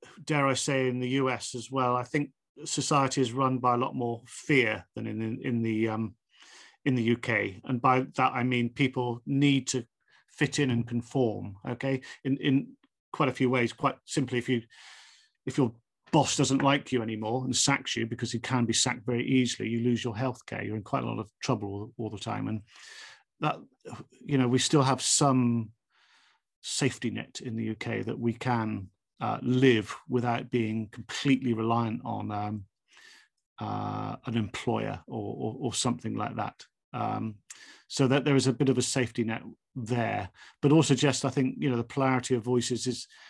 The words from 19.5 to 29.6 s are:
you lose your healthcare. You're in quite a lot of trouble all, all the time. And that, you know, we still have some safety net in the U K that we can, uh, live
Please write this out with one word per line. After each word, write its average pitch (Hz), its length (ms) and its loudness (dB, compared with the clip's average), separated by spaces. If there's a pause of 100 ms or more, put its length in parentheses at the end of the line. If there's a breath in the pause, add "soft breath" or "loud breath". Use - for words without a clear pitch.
you 117 120 -2
lose 120 220 2
your 117 120 -4
healthcare. 107 500 -6
You're 107 100 -6
in 107 60 -6
quite - 220 -4
a 117 40 -4
lot 110 120 -4
of 110 100 -10 (100)
trouble 104 300 -2
all, 101 280 -8
all 110 120 -6
the 104 80 -10
time. 107 300 -6
And 107 140 -6 (800 loud breath)
that, - 180 0 (680)
you 139 140 2
know, 127 80 4
we 127 100 4
still 143 240 4
have 131 220 2
some 120 680 4 (920 soft breath)
safety - 500 -2
net - 340 -10
in 113 100 -6
the 110 100 -4
U 110 100 -4
K 110 260 -6
that 101 160 -6
we 117 160 0
can, 107 560 -2 (320)
uh, - 220 -2
live 127 520 4 (140)